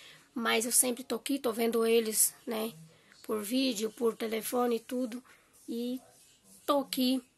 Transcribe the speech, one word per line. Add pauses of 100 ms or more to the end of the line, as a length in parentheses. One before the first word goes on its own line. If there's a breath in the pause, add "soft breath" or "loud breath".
(340 loud breath)
Mas
eu
sempre
tô
aqui,
tô
vendo
eles, (120)
né? (480 loud breath)
Por
vídeo,
por
telefone
e
tudo. (420 loud breath)
E (680)
tô
aqui (140)